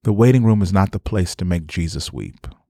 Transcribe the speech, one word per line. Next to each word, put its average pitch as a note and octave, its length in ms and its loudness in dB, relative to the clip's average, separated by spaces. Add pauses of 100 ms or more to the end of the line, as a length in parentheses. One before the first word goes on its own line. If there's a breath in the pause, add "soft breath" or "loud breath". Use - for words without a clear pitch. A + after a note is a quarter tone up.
The G#2+ 100 0
waiting A#2+ 300 4
room A2 180 4
is F#2+ 100 0
not G2 200 2
the G2+ 80 -8
place F#2+ 340 -4
to F2+ 120 -8
make E2+ 200 -2
Jesus D#2+ 480 -8
weep. G1+ 320 -14 (240)